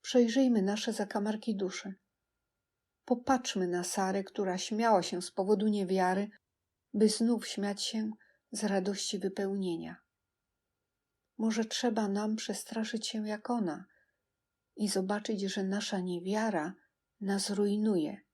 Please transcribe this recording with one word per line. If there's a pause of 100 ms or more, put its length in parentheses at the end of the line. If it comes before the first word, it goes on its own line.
Przejrzyjmy
nasze
zakamarki
duszy. (1120)
Popatrzmy
na
Sarę,
która
śmiała
się
z
powodu
niewiary, (640)
by
znów
śmiać
się (400)
z
radości
wypełnienia. (1400)
Może
trzeba
nam
przestraszyć
się
jak
ona (920)
i
zobaczyć,
że
nasza
niewiara (480)
nas
rujnuje (120)